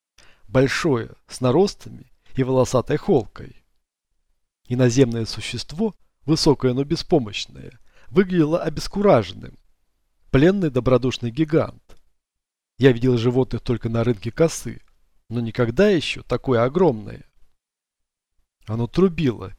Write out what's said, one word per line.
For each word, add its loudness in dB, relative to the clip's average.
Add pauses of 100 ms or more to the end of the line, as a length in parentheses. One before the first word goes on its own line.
(480)
большое, 0 (160)
с -18
наростами -2 (240)
и 0
волосатой 0
холкой. -2 (1040)
Иноземное 2
существо, -6 (300)
высокое, 2
но -2
беспомощное, -4 (280)
выглядело 2
обескураженным. 0 (720)
Пленный 2
добродушный 0
гигант. -2 (960)
Я 6
видел 2
животных 0
только -4
на 0
рынке -2
Косы, -2 (480)
но -6
никогда 0
ещё -2
такое 0
огромное. -2 (1400)
Оно -4
трубило, 0